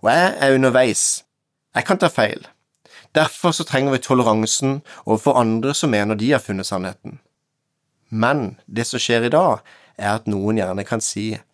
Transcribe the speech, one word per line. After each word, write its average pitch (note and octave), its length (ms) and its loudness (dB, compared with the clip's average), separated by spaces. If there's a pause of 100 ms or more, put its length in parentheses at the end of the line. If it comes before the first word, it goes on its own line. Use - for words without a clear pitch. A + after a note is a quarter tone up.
Og G#2+ 80 2
jeg F3 300 4
er C3+ 140 4
underveis. B2+ 680 2 (500)
Jeg A#2 100 -2
kan F#3+ 140 0
ta F3+ 100 2
feil. - 380 -2 (680)
Derfor D#3 380 0
så D#3 120 -4
trenger C#3 280 0
vi C3 120 0
toleransen B2 760 2 (240)
overfor B2 360 2
andre A2+ 340 0
som C#3+ 160 -2
mener G#2 240 0
de A2 180 0
har C3 100 2
funnet F#2+ 240 -6
sannheten. F#2 520 -10 (880)
Men A#2 580 -2
det A#2 200 -6
som B2 160 -6
skjer A#2+ 240 2
i A#2 80 -2
dag, D3+ 260 2 (380)
er G2+ 160 -2
at G#2+ 160 -6
noen G#2 280 0
gjerne F#2+ 300 -4
kan A2+ 160 -4
si G#2+ 300 -6
at - 200 -18